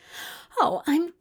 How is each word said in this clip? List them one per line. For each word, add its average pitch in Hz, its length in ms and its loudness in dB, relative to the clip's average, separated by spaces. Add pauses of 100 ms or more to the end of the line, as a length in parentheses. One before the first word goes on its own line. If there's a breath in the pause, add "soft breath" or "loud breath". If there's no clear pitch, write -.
(600 loud breath)
Oh, 185 280 2
I'm 330 340 2